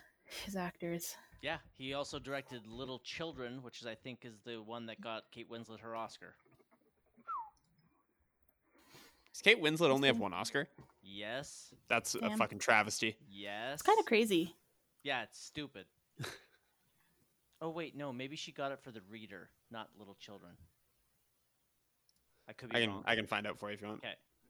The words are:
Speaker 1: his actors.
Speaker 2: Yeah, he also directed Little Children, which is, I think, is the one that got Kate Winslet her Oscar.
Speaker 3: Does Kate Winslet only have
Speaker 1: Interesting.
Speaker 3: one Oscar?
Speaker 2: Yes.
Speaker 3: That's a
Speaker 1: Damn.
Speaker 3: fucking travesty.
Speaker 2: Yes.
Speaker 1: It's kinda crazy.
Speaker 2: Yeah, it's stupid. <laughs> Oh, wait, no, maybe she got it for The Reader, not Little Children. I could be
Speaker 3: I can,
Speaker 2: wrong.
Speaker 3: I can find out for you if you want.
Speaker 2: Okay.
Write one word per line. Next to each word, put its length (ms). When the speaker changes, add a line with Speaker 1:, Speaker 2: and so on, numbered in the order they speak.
Speaker 1:
his 120
actors. 600
Speaker 2:
Yeah, 140
he 180
also 240
directed 480
Little 340
Children, 600
which 180
is, 60
I 80
think, 320
is 80
the 160
one 260
that 140
got 320
Kate 180
Winslet 300
her 160
Oscar. 380
Speaker 3:
Does 100
Kate 180
Winslet 300
only 180
have 80
Speaker 1:
Interesting. 40
Speaker 3:
one 140
Oscar? 340
Speaker 2:
Yes. 720
Speaker 3:
That's 260
a 60
Speaker 1:
Damn. 180
Speaker 3:
fucking 200
travesty. 580
Speaker 2:
Yes. 440
Speaker 1:
It's 80
kinda 220
crazy. 500
Speaker 2:
Yeah, 200
it's 160
stupid. 480
<laughs> 60
Oh, 80
wait, 260
no, 160
maybe 240
she 160
got 200
it 100
for 80
The 100
Reader, 380
not 180
Little 220
Children. 320
I 60
could 160
be 80
Speaker 3:
I 60
can, 80
Speaker 2:
wrong. 160
Speaker 3:
I 80
can 120
find 200
out 120
for 120
you 60
if 40
you 80
want. 160
Speaker 2:
Okay. 80